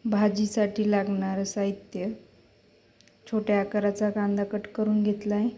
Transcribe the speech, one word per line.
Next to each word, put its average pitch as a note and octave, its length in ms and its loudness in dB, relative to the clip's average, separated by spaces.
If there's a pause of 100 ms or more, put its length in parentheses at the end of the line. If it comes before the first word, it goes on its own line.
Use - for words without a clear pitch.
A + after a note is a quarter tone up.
भाजीसाठी G#3 840 2
लागणारं G3 540 0
साहित्य: G3 640 -4 (1160)
छोट्या G#3 340 0
आकाराचा G3+ 500 0
कांदा G3+ 340 0
कट G3+ 300 -6
करून G#3+ 280 2
घेतलाय G#3 560 0